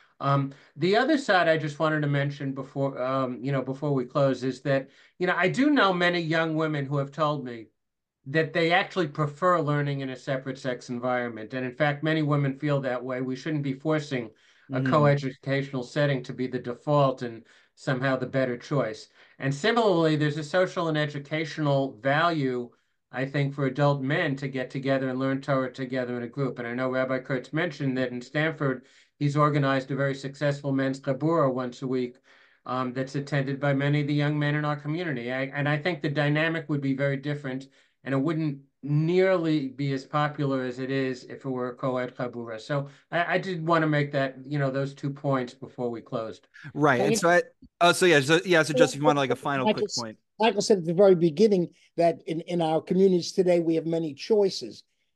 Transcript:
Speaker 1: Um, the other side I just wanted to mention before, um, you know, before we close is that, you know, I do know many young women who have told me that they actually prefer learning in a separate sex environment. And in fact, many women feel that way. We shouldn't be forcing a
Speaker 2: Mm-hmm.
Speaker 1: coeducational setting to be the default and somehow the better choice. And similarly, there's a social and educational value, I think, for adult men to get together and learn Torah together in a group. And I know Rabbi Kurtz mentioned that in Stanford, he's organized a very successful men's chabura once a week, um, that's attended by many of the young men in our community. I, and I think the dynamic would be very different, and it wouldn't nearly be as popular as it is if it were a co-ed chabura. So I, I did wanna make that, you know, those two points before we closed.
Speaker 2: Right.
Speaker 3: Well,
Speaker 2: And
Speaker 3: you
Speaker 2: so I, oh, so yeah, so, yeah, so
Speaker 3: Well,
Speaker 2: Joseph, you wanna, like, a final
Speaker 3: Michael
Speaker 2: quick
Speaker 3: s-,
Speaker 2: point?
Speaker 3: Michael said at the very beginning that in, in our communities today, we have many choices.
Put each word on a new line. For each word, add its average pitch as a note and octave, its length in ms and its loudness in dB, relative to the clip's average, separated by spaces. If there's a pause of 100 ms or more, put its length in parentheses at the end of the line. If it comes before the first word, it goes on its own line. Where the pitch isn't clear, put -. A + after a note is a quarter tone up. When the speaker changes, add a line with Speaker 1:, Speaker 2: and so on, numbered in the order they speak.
(200)
Speaker 1:
Um, C#3 340 0 (220)
the F3+ 200 2
other C4 220 4
side F3+ 300 4
I D#3+ 100 6
just D3+ 200 -4
wanted D#3 240 2
to D3 60 0
mention C#3+ 460 0
before, C#3 480 -4
um, B2+ 420 -2
you C3+ 80 -2
know, C3+ 100 0
before C3+ 320 -2
we B2+ 120 0
close C3+ 380 2
is B2+ 180 -4
that, C3+ 280 0 (300)
you F3+ 80 0
know, F3 100 2
I F3+ 120 2
do B3+ 200 2
know G#3 240 4
many F3 260 2
young D#3+ 360 0
women D3+ 300 0
who C#3+ 120 -2
have C#3 140 -4
told D3 340 -2
me A#2 220 -10 (600)
that D3+ 260 0
they E3 180 2
actually F#3 360 0
prefer D#3 540 0
learning C#3+ 380 0
in C3+ 100 -6
a C3 60 -8
separate C3+ 420 -6
sex B2 320 -6
environment. A#2+ 640 -4
And C3 120 -4
in B2 100 -8
fact, D3 280 0
many D#3 200 0
women C#3+ 340 0
feel C#3+ 240 0
that B2 220 -4
way. B2+ 180 -4
We B2+ 140 -4
shouldn't D3+ 280 -4
be C3+ 100 -2
forcing C#3 580 -4 (400)
a C3 80 -2
Speaker 2:
Mm-hmm. C3 120 0
Speaker 1:
coeducational C#3 920 2
setting C#3 400 0
to B2+ 100 -10
be B2 140 -4
the B2+ 100 -4
default C3+ 640 0
and A#2 220 -10 (320)
somehow C3 420 -2
the B2+ 80 -6
better B2 320 -2
choice. A#2 520 -4 (280)
And C#3 160 -4
similarly, F#3+ 600 4
there's D3+ 240 0
a D#3 40 -6
social F3+ 440 0
and D#3 100 0
educational D3 1040 -2
value, C#3 720 0 (400)
I B2+ 140 -4
think, C#3 280 -2
for C#3+ 140 -2
adult C#3+ 340 2
men C#3+ 360 -2
to C#3 100 -6
get B2+ 240 -6
together C3+ 380 -2
and B2+ 100 -4
learn C3+ 200 -2
Torah C3 320 -2
together B2 460 -6
in A#2+ 60 -6
a A#2+ 40 -6
group. B2+ 300 -6
And A#2+ 100 -8
I A#2+ 60 -6
know C3 160 -2
Rabbi C3 300 -2
Kurtz C3 340 -6
mentioned D3 460 -4
that B2 120 -2
in B2 80 -8
Stanford, D3 640 -4 (340)
he's D3 180 0
organized C#3 540 2
a C3+ 40 -2
very C#3 200 -2
successful C#3+ 560 -4
men's C3+ 280 0
chabura D3 540 0
once B2 300 -8
a C3 40 -6
week, B2+ 300 -4 (480)
um, B2+ 260 -4
that's C3+ 220 -6
attended C#3 460 -2
by C#3+ 160 2
many C#3+ 260 2
of D3 60 -2
the D3 80 0
young D3 240 0
men D3 160 0
in D3+ 100 -2
our D3 100 -2
community. D3 560 -4
I, C3 120 -4 (100)
and C#3+ 160 -2
I D3+ 80 2
think D#3+ 240 -4
the D#3 80 -2
dynamic D3+ 600 0
would C#3+ 120 -2
be C3+ 140 0
very C#3 220 0
different, C#3 500 -8 (360)
and C3 120 -2
it - 20 2
wouldn't D#3 400 -2 (300)
nearly D#3+ 840 2
be C3+ 240 -4
as C3 120 -6
popular C#3+ 560 -2
as B2 160 -6
it C3 140 -6
is C3 320 -4
if B2 200 -14
it C#3 60 -6
were B2+ 200 -4
a B2 60 -10
co-ed B2+ 400 -4
chabura. A#2 460 -8
So C#3+ 260 -4 (220)
I, E3 240 0
I F#3+ 60 2
did E3+ 260 -6
wanna D#3+ 220 4
make D3 240 2
that, C3+ 240 -2 (100)
you D3 140 -4
know, C#3 100 0
those C3+ 240 -4
two - 160 -8
points C3+ 460 -4
before A#2+ 340 -8
we A2+ 120 -8
closed. A2+ 460 -8 (280)
Speaker 2:
Right. C#3+ 240 4
Speaker 3:
Well, C3 80 2
Speaker 2:
And - 60 4
Speaker 3:
you A3+ 40 2
Speaker 2:
so F3 120 2
I, F3 120 6 (400)
oh, F3 120 8
so F#3 120 4
yeah, D#3+ 140 8
so, D3+ 260 4
yeah, E3+ 160 6
so D3+ 120 -2
Speaker 3:
Well, B2+ 80 4
Speaker 2:
Joseph, C#3 180 4
you C#3+ 40 -2
wanna, C#3+ 180 4
like, C3 100 0
a B2+ 40 0
final C3+ 300 -2
Speaker 3:
Michael G3+ 160 0
Speaker 2:
quick C#3 80 -2
Speaker 3:
s-, - 100 -6
Speaker 2:
point? A2+ 180 -8 (220)
Speaker 3:
Michael G#3 220 2
said G#3 160 4
at E3 80 -6
the E3+ 80 -2
very F#3+ 220 8
beginning F3 540 4 (280)
that E3+ 300 2
in, F3 140 -4
in F3 200 -2
our D#3+ 180 2
communities F3+ 520 2
today, F3+ 280 2
we E3 140 0
have D#3+ 140 -2
many E3 260 -2
choices. F#3+ 720 -2 (320)